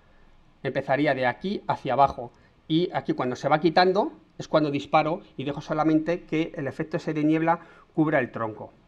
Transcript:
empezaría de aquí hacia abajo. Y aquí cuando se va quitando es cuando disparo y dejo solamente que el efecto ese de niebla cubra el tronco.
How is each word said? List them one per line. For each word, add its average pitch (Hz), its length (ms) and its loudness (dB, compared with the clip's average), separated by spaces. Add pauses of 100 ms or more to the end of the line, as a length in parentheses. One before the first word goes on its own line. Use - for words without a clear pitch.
(600)
empezaría 135 540 0
de 127 100 -2
aquí 185 420 -4
hacia 131 260 -4
abajo. 131 380 2 (360)
Y 160 260 0
aquí 143 200 -4
cuando 127 220 -2
se 139 140 -4
va 151 100 4
quitando 185 540 2 (240)
es - 100 -12
cuando 156 220 2
disparo 151 520 0 (160)
y 131 60 -8
dejo 147 180 -6
solamente 160 640 0
que 160 300 -2
el 147 120 -6
efecto 156 300 -6
ese 160 160 -4
de 151 100 -2
niebla 160 380 2 (340)
cubra 156 240 2
el 120 120 -2
tronco. 107 400 -8 (160)